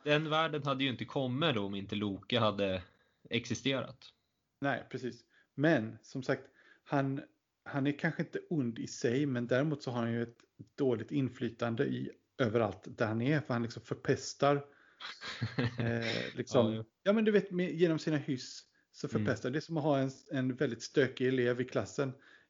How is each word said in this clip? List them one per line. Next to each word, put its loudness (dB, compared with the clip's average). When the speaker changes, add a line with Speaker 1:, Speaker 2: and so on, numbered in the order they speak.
Speaker 1:
den 2
världen 0
hade 0
ju 2
inte -4
kommit 0
då 0
om -6
inte -6
Loke -2
hade 2
existerat. -4
Speaker 2:
Nej, -2
precis. -8
Men 2
som -8
sagt, 0
han, 0
han -2
är 0
kanske -2
inte -8
ond -2
i -6
sig, 0
men -2
däremot 2
så -6
har -2
han 0
ju 0
ett -8
dåligt 0
inflytande 0
i -4
överallt 2
där 2
han 0
är, 2
för -4
han 2
liksom -6
förpestar, 2
Speaker 1:
<laughs> -4
Speaker 2:
eh, -2
liksom, 4
Speaker 1:
Ja, -2
jo. -6
Speaker 2:
ja, 4
men 4
du 4
vet, 4
med, 0
genom 4
sina 0
hyss -4
så -8
Speaker 1:
Mm. 0
Speaker 2:
förpestar. 0
Det -2
är -4
som -6
att 0
ha 4
en, 2
en 0
väldigt -2
stökig 2
elev 2
i 0
klassen. -2